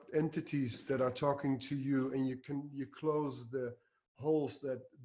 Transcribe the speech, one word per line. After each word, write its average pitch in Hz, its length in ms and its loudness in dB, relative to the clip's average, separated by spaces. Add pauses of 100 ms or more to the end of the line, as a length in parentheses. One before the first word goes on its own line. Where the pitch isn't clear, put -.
(140)
entities 151 720 0
that 131 180 2
are 127 100 4
talking 139 480 2
to 143 160 -4
you, 135 380 2
and 135 140 2
you 127 100 -2
can, 143 360 -6
you 139 140 -6
close 143 640 -2
the 123 240 -4 (420)
holes 147 440 2
that, 131 200 -4 (240)